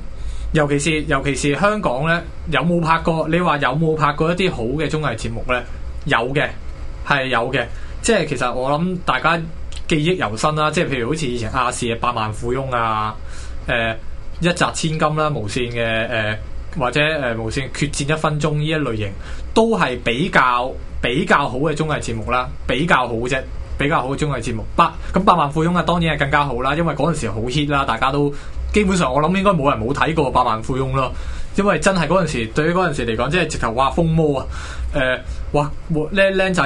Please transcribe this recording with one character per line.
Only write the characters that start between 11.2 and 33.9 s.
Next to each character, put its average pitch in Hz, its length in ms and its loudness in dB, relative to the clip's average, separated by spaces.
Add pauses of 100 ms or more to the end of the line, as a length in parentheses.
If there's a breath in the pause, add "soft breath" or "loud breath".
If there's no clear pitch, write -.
以 120 120 -2
前 - 140 -4
亞 127 200 0
視 123 140 -4
嘅 117 120 -2
百 120 140 0
萬 110 220 -2
富 120 160 -4
翁 131 200 -2
啊， 110 460 -2 (500 loud breath)
呃， 117 300 0 (460)
一 170 80 2
擲 175 240 2
千 156 260 -2
金 - 0 -
啦， 156 300 2
無 110 180 -4
線 117 240 -2
嘅， 120 100 -4 (280)
呃， 107 280 -2 (400)
或 123 140 0
者， 147 100 2
呃， 147 340 0
無 113 140 -4
線 127 220 -4
決 - 200 -2
戰 143 220 -2
一 - 40 0
分 156 240 0
鐘 151 140 0
呢 147 100 0
一 156 100 0
類 131 220 -2
型， 104 140 -4 (420 loud breath)
都 226 260 4
係 127 240 0
比 131 260 0
較， 127 400 4 (320)
比 135 240 0
較 151 220 4
好 123 120 -4
嘅 151 140 0
綜 156 140 0
藝 139 140 -2
節 117 120 -4
目 110 160 -4
啦， 127 200 0 (180)
比 135 180 2
較 139 220 4
好 117 60 -4
啫， 127 280 0 (380)
比 135 80 2
較 151 140 2
好 123 80 -2
嘅 139 80 -4
綜 151 100 0
藝 135 160 -2
節 117 100 -2
目。 110 120 -4 (100)
百-， 170 80 8 (300 loud breath)
咁 185 100 2
百 202 100 6
萬 156 160 4
富 156 120 0
翁 170 120 2
啊， 180 80 2
當 165 200 2
然 165 160 2
係 - 20 0
更 143 120 0
加 147 120 4
好 127 180 -2
啦， 135 140 0
因 170 100 2
為 156 80 0
嗰 151 200 2
陣 147 80 -4
時 110 100 -2
好 107 80 -4
hit 143 320 0
啦， 139 140 2
大 113 120 0
家 127 140 2
都 143 180 2 (440 loud breath)
基 208 100 4
本 190 140 2
上 139 160 2
我 143 80 2
諗 160 160 2
應 190 80 2
該 202 60 6
冇 143 180 2
人 127 100 2
冇 113 140 -2
睇 139 200 2
過 147 160 2
百 127 140 4
萬 110 180 0
富 131 120 -2
翁 131 180 -2
咯， 131 180 0 (460 loud breath)
因 196 80 2
為 190 160 2
真 190 160 4
係 170 100 0
嗰 175 160 2
陣 170 60 0
時， 123 200 -2
對 151 200 0
於 170 60 2
嗰 180 160 2
陣 143 80 -4
時 123 80 -2
嚟 113 100 0
講， 120 160 0
即 151 60 2
係 165 100 2
直 - 120 -6
頭 117 120 0
哇 131 200 2